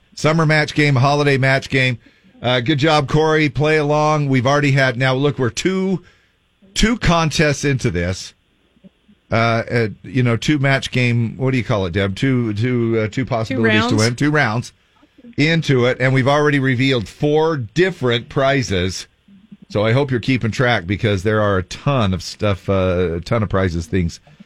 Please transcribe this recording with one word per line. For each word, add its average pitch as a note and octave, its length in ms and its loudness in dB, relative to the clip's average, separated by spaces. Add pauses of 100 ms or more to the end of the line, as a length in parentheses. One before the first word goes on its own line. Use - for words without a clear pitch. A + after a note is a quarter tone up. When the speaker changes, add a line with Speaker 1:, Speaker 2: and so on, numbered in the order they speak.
(160)
Speaker 1:
Summer D#3+ 300 0
match D3+ 300 0
game, D3 200 2
holiday C#3+ 440 2
match C3+ 320 0
game. B2+ 260 0 (440)
Uh, B2+ 180 0
good C#3+ 180 0
job, D3+ 300 2
Corey. D#3 420 2
Play D3+ 280 0
along. D3+ 500 0
We've C3 180 2
already C#3+ 280 2
had, C3 240 2
now C3 180 0
look, C#3 240 0
we're B2 100 0
two, F#3+ 540 -2 (720)
two A3 220 2
contests D#3+ 680 0
into C3+ 240 0
this. F2 440 -4 (960)
Uh, - 40 -2 (360)
uh, A#2 160 0 (160)
you B2+ 180 -2
know, A#2+ 160 2
two D3+ 220 0
match C3+ 320 0
game, A#2+ 460 0
what C3 140 -2
do C3 60 0
you A2+ 60 -2
call G2+ 240 -2
it, E2 60 -6
Deb? G2 220 0
Two, B2 380 0
two, A#2 460 0
uh, G#2+ 80 0
two B2 180 -4
possibilities G#3+ 560 0
to A#3 60 0
Speaker 2:
rounds. B3 60 -2 (100)
Speaker 1:
win. A#2+ 120 0
Two D3 140 0
rounds B2 420 -2 (680)
into D3 480 2
it, C3 140 0
and C3 140 0
we've C3 140 2
already D3 320 2
revealed C3 480 0
four D#3 500 0
different B2 720 -2
prizes. G2+ 800 -2 (600)
So G#2 160 -2
I A2+ 80 2
hope C3+ 180 0
you're A#2+ 80 0
keeping A#2+ 320 -2
track A#2 340 0
because G2 380 -2
there G#2+ 180 0
are G2+ 160 2
a F#2 60 -2
ton A2+ 500 -2
of F2 80 -4
stuff, - 480 -4
uh, F#2 460 0
a F2 60 -6
ton A#2 200 -2
of G2 80 -2
prizes, F2+ 380 -2
things F2+ 320 -2 (260)